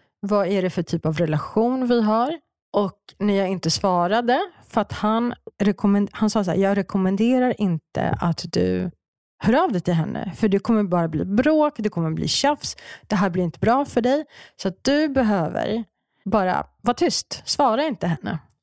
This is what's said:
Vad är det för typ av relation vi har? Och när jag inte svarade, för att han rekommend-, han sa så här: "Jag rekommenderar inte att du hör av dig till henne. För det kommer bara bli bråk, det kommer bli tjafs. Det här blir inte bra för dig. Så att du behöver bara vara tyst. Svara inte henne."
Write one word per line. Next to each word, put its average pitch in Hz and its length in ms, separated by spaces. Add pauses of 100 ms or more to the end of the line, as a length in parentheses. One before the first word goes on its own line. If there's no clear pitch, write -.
(200)
Vad 202 260
är 190 160
det 180 80
för 180 120
typ - 240
av 156 120
relation 220 680
vi 240 160
har? 233 360 (340)
Och 202 240 (220)
när 202 160
jag 196 140
inte 185 220
svarade, 202 720 (280)
för - 120
att 202 120
han 226 420 (280)
rekommend-, 202 500
han 214 180
sa 208 140
så 175 60
här: 160 80
"Jag 196 180
rekommenderar 202 840
inte - 600
att 170 320
du 92 380 (520)
hör 262 220
av 339 80
dig 180 80
till 175 140
henne. 160 420
För 220 120
det 196 100
kommer 214 240
bara 175 260
bli 160 160
bråk, 294 540
det 208 100
kommer 165 220
bli 156 180
tjafs. - 480 (300)
Det 214 100
här 190 140
blir 180 140
inte 165 140
bra 247 260
för 254 160
dig. 269 240 (320)
Så - 120
att 185 160
du 294 240
behöver 214 760 (400)
bara 190 420 (160)
vara 240 120
tyst. - 500
Svara 262 400
inte 277 220
henne." 165 320 (240)